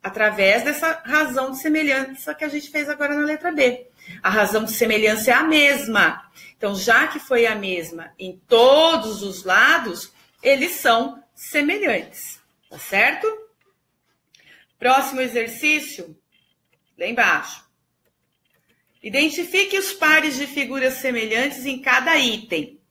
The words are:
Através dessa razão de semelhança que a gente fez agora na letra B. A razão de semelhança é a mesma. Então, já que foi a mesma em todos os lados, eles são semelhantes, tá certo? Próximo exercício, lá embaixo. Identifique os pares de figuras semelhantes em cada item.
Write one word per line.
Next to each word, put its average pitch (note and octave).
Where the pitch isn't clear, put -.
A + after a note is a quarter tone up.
Através G3+
dessa D#4+
razão C4+
de C4+
semelhança C#4+
que D#4
a D4+
gente D4
fez D4
agora D4
na D4
letra D#4
B. B3+
A F#3+
razão G#3+
de -
semelhança A3
é A#3
a D4
mesma. B3
Então, G3+
já A#3
que D4+
foi A#3
a A3
mesma E3+
em F#3
todos B3+
os F#3+
lados, A3
eles C#4
são A#3+
semelhantes, D4+
tá -
certo? B3
Próximo C4
exercício, A#3
lá F3
embaixo. A3
Identifique F4
os -
pares D#4
de C#4
figuras C4
semelhantes B3
em C4
cada C4
item. G#3+